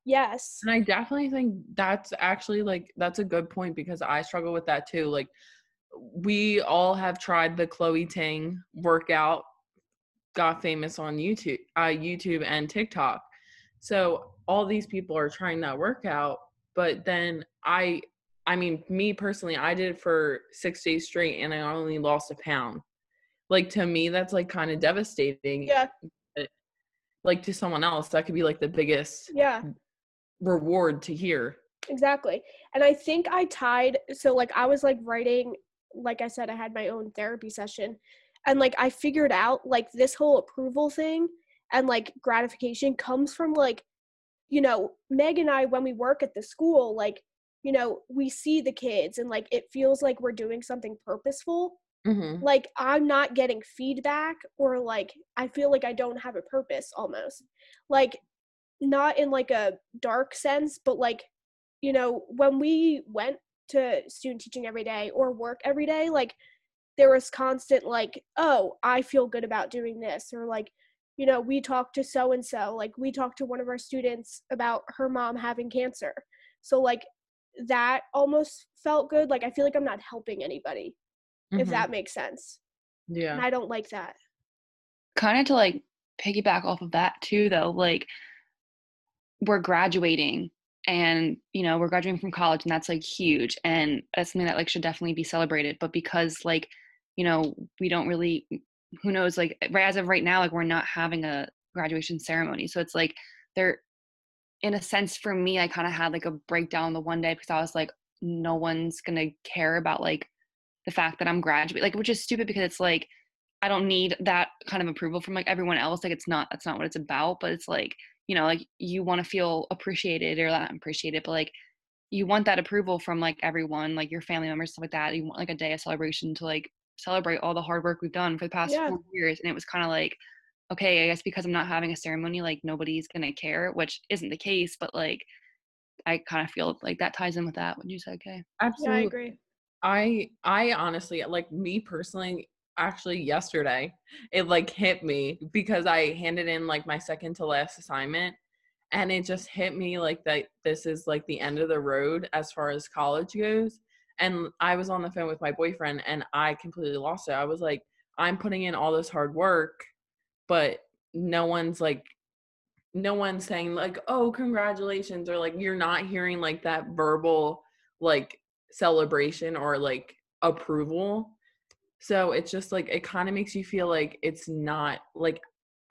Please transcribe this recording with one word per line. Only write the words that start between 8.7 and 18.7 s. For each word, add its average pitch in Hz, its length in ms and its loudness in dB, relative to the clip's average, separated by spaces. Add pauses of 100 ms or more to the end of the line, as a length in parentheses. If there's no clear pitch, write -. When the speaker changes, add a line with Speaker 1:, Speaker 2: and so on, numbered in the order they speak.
Speaker 2:
workout, 165 680 2 (880)
got 165 280 2
famous 156 360 -2
on 151 200 -4
YouTube, 175 420 -2 (160)
uh, 165 120 2
YouTube 160 560 -2
and 151 260 -2
TikTok. 180 540 -2 (560)
So 180 560 0 (120)
all 196 180 2
these 214 200 -2
people 180 320 -6
are 147 120 0
trying 165 320 -4
that 139 160 -4
workout, 156 600 -2 (340)
but 165 300 0
then 170 400 -2 (200)
I, 175 380 2 (440)
I 175 100 2
mean, 170 340 -2